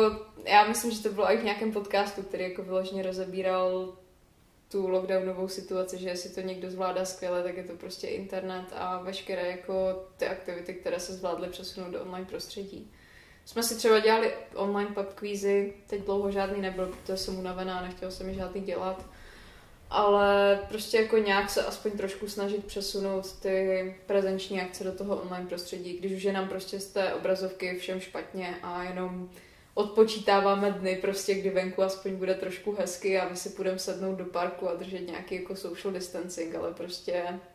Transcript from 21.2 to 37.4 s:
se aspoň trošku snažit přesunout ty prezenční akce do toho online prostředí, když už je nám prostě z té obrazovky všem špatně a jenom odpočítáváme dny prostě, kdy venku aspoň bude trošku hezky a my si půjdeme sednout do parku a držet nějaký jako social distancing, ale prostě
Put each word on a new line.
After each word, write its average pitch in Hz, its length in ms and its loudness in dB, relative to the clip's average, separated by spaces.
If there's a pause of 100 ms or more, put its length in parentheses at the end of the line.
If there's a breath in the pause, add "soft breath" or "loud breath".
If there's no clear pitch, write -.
se - 160 2
aspoň - 260 -2
trošku 202 360 -4
snažit 202 380 -2
přesunout 196 760 -2
ty 190 560 2 (100)
prezenční 190 560 2
akce 180 220 -6
do 185 80 -4
toho 196 260 -4
online 180 300 -6
prostředí, 180 520 -8
když 190 120 -4
už 190 120 -6
je 196 100 2
nám 190 160 0
prostě 196 300 -6
z - 80 -10
té 190 260 0
obrazovky 185 680 -2
všem 185 200 -4
špatně 180 640 -8
a 180 200 -4
jenom 180 460 -4 (440 loud breath)
odpočítáváme 202 960 6
dny 185 300 0
prostě, 196 320 2
kdy 190 160 0
venku 185 340 2
aspoň 190 320 -2
bude 185 180 2
trošku 190 460 -4
hezky 190 400 0
a 180 100 0
my 175 60 -6
si - 140 -6
půjdeme 190 300 -2
sednout 190 360 -2
do 180 100 -6
parku 180 440 -2
a 170 60 -2
držet 185 240 -6
nějaký 175 360 -8
jako 180 200 -6
social 185 380 -6
distancing, 175 600 -6
ale 170 180 -4
prostě 175 500 -4 (320)